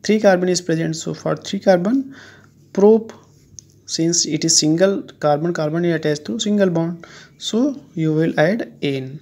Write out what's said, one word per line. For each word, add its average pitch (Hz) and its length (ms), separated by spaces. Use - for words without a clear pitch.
Three 214 160
carbon 185 300
is 180 120
present, 160 340
so 160 180
for 156 220
three 196 240
carbon, 202 560
prop, 220 380
since 165 380
it 156 200
is 160 120
single 175 440
carbon, 151 340
carbon 165 320
is 170 100
attached 151 300
to 220 140
single 208 300
bond, 170 360
so 254 380
you 156 180
will 160 260
add 185 320
N 135 380